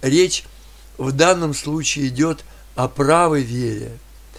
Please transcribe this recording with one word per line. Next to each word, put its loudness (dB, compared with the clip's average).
Речь 2
в -4
данном 2
случае -4
идёт -2
о 0
правой 2
вере, -6